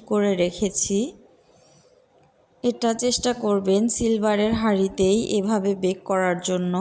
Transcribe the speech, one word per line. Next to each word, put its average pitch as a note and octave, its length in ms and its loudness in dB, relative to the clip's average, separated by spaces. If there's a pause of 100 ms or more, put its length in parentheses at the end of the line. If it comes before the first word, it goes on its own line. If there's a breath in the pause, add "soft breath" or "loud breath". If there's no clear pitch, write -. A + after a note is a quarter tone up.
করে G#3 300 0
রেখেছি। F3+ 640 -2 (1700 soft breath)
এটা A#3+ 300 0
চেষ্টা B3 400 0
করবেন G3+ 540 0
সিলভারের G#3+ 680 0
হাঁড়িতেই G3 640 2 (180)
এভাবে G3+ 380 0
বেক F#3+ 300 -2
করার F#3 380 0
জন্য, F3+ 380 -2